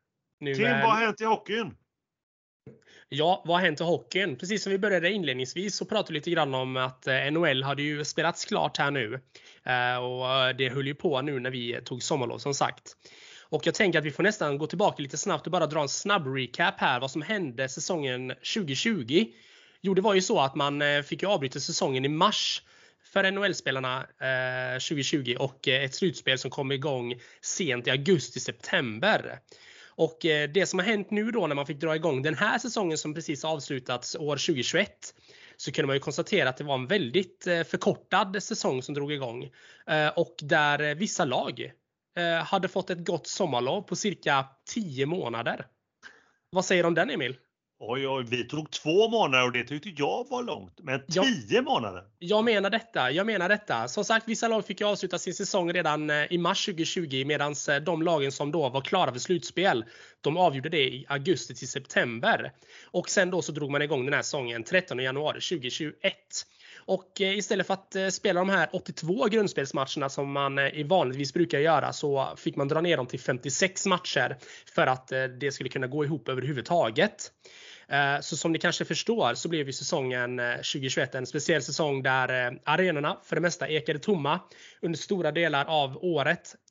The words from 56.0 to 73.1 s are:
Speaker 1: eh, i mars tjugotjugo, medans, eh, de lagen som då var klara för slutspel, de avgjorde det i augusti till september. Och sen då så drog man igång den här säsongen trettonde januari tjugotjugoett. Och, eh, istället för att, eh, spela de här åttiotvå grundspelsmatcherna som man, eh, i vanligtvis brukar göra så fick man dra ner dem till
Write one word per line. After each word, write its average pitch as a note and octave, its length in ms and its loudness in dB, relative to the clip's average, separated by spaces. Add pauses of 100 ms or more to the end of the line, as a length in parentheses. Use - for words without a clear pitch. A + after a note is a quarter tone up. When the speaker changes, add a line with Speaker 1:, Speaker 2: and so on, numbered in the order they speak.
Speaker 1:
eh, D3 240 0
i F3 40 2
mars F3 200 2
tjugotjugo, D#3 680 -2
medans, D3 440 -2
eh, C#3+ 120 2
de D#3+ 200 0
lagen D#3 300 2
som D3 200 -4
då D3+ 180 2
var C3 120 -2
klara E3+ 300 2
för A#2+ 80 -8
slutspel, E3+ 640 0 (360)
de D3 160 0
avgjorde D3+ 320 2
det E3 140 2
i C3 260 -2
augusti C#3 460 0
till - 120 -12
september. C3+ 840 -2 (340)
Och - 240 -4
sen F3+ 220 4
då F3+ 100 2
så D#3 100 -6
drog C#3+ 200 -4
man C#3+ 100 2
igång D3 240 0
den C#3+ 80 0
här C3 80 2
säsongen A#2+ 420 -4
trettonde F3 400 0
januari C3+ 380 -2
tjugotjugoett. - 1040 -4 (400)
Och, - 360 -4
eh, G3 160 2
istället G3 300 0
för G3 60 -2
att, - 220 -6
eh, F#3+ 120 0
spela F#3 320 2
de F#3+ 100 2
här F3+ 220 4
åttiotvå F3+ 540 -2
grundspelsmatcherna D3+ 840 0
som C#3 220 -4
man, C#3 260 0
eh, C#3 220 0
i D3 40 -2
vanligtvis C#3+ 500 2
brukar E3 260 2
göra C#3 340 4
så C#3 440 -2
fick - 180 -6
man C#3 120 0
dra D#3 140 0
ner E3+ 160 2
dem B2 100 -4
till C3+ 120 -8